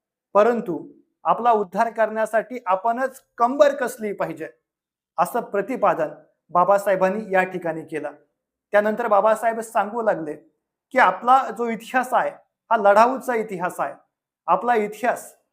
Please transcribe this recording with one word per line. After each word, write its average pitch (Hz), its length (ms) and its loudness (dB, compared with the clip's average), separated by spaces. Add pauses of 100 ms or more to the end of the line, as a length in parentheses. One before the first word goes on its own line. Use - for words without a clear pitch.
(340)
परंतु 208 540 0 (360)
आपला 233 280 2
उद्धार 208 380 0
करण्यासाठी 220 760 -2
आपणच 233 580 -2 (140)
कंबर 277 380 4
कसली 220 380 -6
पाहिजे, 160 360 -8 (680)
असं 180 240 0
प्रतिपादन 196 680 -2 (400)
बाबासाहेबांनी 190 840 2
या 185 100 4
ठिकाणी 165 380 -6
केलं. 147 300 -10 (600)
त्यानंतर 214 360 0
बाबासाहेब 220 520 2
सांगू 220 420 -4
लागले 165 340 -2 (560)
की - 80 0
आपला 254 580 4
जो 233 100 -4
इतिहास 240 460 -4
आहे, 165 160 0 (420)
हा 226 60 2
लढाऊचा 226 580 4
इतिहास 185 440 -6
आहे. 147 140 -6 (540)
आपला 208 280 2
इतिहास 208 600 -4 (180)